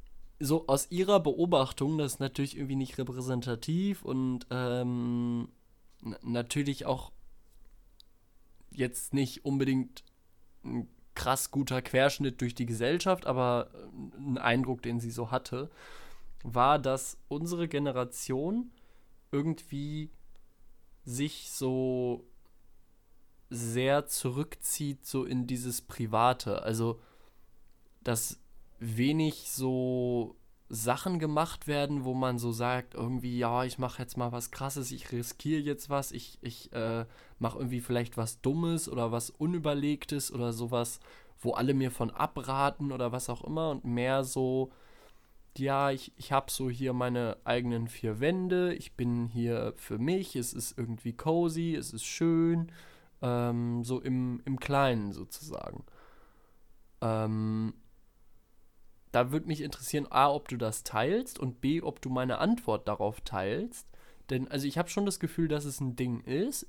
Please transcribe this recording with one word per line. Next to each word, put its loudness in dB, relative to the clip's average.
so 2
aus 4
ihrer 6
Beobachtung, 4
das 0
ist -10
natürlich 0
irgendwie -2
nicht -2
repräsentativ 0
und, 0
ähm, 0
n-, -8
natürlich 0
auch -2
jetzt -4
nicht 0
unbedingt 0
ein -4
krass 0
guter 0
Querschnitt 2
durch 0
die 0
Gesellschaft, 2
aber 2
ein -2
Eindruck, 2
den -2
sie -6
so -4
hatte, -2
war, 6
dass -2
unsere -2
Generation -2
irgendwie -2
sich -4
so 0
sehr 2
zurückzieht, -4
so -2
in 0
dieses -4
Private. 2
Also, 0
dass -2
wenig 2
so 0
Sachen 0
gemacht 0
werden, 0
wo 0
man 2
so 0
sagt, 0
irgendwie, -2
ja, 4
ich -4
mach -2
jetzt -6
mal 0
was -6
Krasses, -4
ich -10
riskiere -2
jetzt -4
was, -2
ich, -12
ich, -10
äh, -2
mach 0
irgendwie -2
vielleicht 0
was -2
Dummes 2
oder 0
was -2
Unüberlegtes 0
oder 0
sowas, -2
wo 0
alle 2
mir 4
von -2
abraten 0
oder 0
was -4
auch -6
immer 0
und -4
mehr 2
so, 0
ja, 4
ich, -6
ich -8
hab 2
so 0
hier 0
meine 2
eigenen 2
vier -2
Wände, 2
ich -10
bin 0
hier 0
für -8
mich, 0
es -4
ist -6
irgendwie -4
cozy, 2
es -6
ist -8
schön, 4
ähm, 2
so -2
im, 0
im 0
Kleinen 2
sozusagen. -10
Ähm, 0
da 4
würd 0
mich -2
interessieren, -4
A, 6
ob -2
du -4
das -2
teilst 0
und -4
B, 2
ob -6
du -6
meine 0
Antwort 2
darauf 0
teilst. -2
Denn, 0
also -2
ich -2
hab 0
schon 0
das 0
Gefühl, 0
dass 0
es -6
ein -2
Ding 0
ist. -2